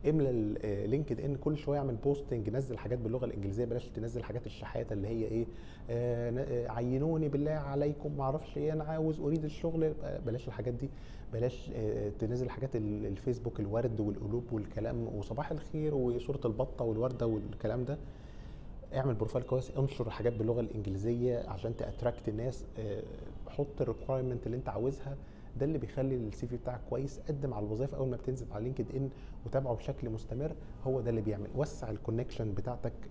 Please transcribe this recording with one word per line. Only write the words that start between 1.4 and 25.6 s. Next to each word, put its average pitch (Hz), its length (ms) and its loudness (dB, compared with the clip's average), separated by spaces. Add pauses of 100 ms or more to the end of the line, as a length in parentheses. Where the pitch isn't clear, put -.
شوية 143 220 2
اعمل 131 160 0
بوستنج، 120 540 0
نزل 123 280 0
حاجات 107 220 -2
باللغة 120 260 0
الإنجليزية، 104 400 0
بلاش 120 240 -2
تنزل 113 340 -4
حاجات 113 220 -4
الشحاتة - 480 -4
اللي 101 140 0
هي 113 180 2
إيه، 113 200 2 (440)
آه، 120 420 2
ن-، 123 60 2
آه، 131 340 0
"عينوني 139 580 4
بالله 143 220 2
عليكم"، 147 680 0
معرفش 139 400 0
إيه، 151 160 2
"أنا 156 100 0
عاوز 160 360 2
أريد 156 240 2
الشغل"، 160 400 2 (200)
آه، - 160 -2
بلاش 113 280 -2
الحاجات 120 260 -2
دي. 123 160 -2 (440)
بلاش، 123 420 0
آه، 107 340 2 (100)
تنزل 120 300 2
حاجات - 260 -4
ال-، 104 300 0
الفيسبوك، 110 540 -2
الورد 110 400 2
والقلوب 104 520 0
والكلام 113 560 0
وصباح 113 440 -2
الخير 151 440 0
وصورة 123 500 2
البطة 120 400 0
والوردة 117 420 2
والكلام 110 580 0
ده. 143 120 -2 (1000)
اعمل 135 180 4
بروفايل 110 320 0
كويس، 131 320 0
انشر 135 320 2
حاجات 113 240 2
باللغة 113 280 2
الإنجليزية 113 880 2
عشان 113 280 -2
تأتراكت - 520 -2
الناس، 117 360 -2 (140)
آه، 104 240 -2 (440)
حط - 340 -2
الريكوايرمنت 127 640 0
اللي 117 120 0
أنت 131 120 -2
عاوزها، 135 480 0 (420)
ده 135 60 4